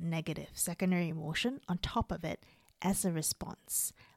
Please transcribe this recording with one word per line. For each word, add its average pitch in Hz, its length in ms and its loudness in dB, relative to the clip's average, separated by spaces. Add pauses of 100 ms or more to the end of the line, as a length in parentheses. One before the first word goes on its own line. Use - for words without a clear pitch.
negative 160 540 -2
secondary 175 540 2
emotion 160 600 -2
on 180 100 0
top - 320 0
of 170 140 -4
it - 200 -4 (380)
as 196 240 2
a 180 40 4
response, - 840 -2 (220)